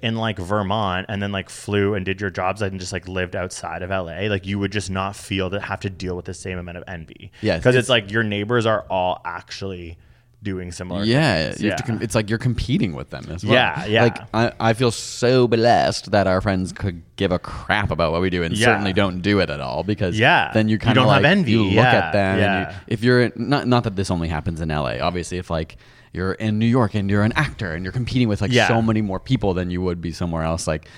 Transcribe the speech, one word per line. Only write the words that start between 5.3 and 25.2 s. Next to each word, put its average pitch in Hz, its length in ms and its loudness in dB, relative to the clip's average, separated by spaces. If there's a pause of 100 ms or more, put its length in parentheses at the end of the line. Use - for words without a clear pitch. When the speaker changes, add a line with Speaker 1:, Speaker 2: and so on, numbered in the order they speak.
Speaker 1:
that, 98 120 -6
have 101 180 -6
to 101 100 -6
deal 90 240 -6
with 90 120 -8
the 92 80 -10
same 92 240 -10
amount 87 200 -12
of - 80 -14
envy. 85 460 -14 (100)
Speaker 2:
Yes, 92 220 0
Speaker 1:
'Cause 123 100 6
it's 123 120 2
Speaker 2:
it's - 20 -2
Speaker 1:
like 107 240 2
your 113 100 2
neighbors 107 440 0
are 107 220 0
all 90 360 -2
actually 87 760 -10 (440)
doing 92 280 -6
similar 90 320 -6
Speaker 2:
Yeah, 110 460 2
Speaker 1:
things. 50 140 -8
Speaker 2:
you 104 80 2
have 87 80 -2
to - 40 -4
Speaker 1:
Yeah. - 120 -16
Speaker 2:
com-, - 80 -4
it's 113 120 -4
like 107 160 0
you're 113 80 0
competing 123 540 0
with 65 180 -10
them 69 240 -12
as 92 100 -10
well. 120 100 4
Speaker 1:
Yeah, 90 320 2
yeah. 110 180 4
Speaker 2:
Like, 117 140 2 (140)
I, 113 280 0
I 113 140 4
feel 117 180 2
so 123 560 2
blessed 104 640 4
that 98 160 4
our 92 120 4
friends 92 320 0
could 85 300 -6 (140)
give 95 160 0
a 87 60 2
crap - 520 -2
about 80 220 0
what 85 80 0
we 92 100 2
do 87 140 0
and 85 120 -2
Speaker 1:
Yeah. 110 100 2
Speaker 2:
certainly 101 260 2
don't 92 300 0
do 101 180 4
it 82 100 0
at 73 100 -6
all 65 220 -4
because 92 340 -2
Speaker 1:
Yeah. 123 380 4
Speaker 2:
then 110 140 2
you 107 60 2
Speaker 1:
You 101 40 2
Speaker 2:
kinda, 117 160 2
Speaker 1:
don't 127 180 6
have 101 100 4
Speaker 2:
like, 156 100 6
Speaker 1:
envy. 180 200 2
Speaker 2:
you 110 120 4
look 95 100 2
Speaker 1:
Yeah, 120 220 6
Speaker 2:
at 85 160 0
them 98 220 2
and 98 60 0
Speaker 1:
yeah. 95 300 0
Speaker 2:
you, 95 60 -12 (100)
if 113 160 -4
you're, 123 320 4
not, 123 320 -2
not 123 180 4
that 98 120 -6
this 95 120 -2
only 82 200 0
happens 80 320 -4
in 80 100 -4
L 76 160 -2
A. 60 140 -4
Obviously, 90 380 -4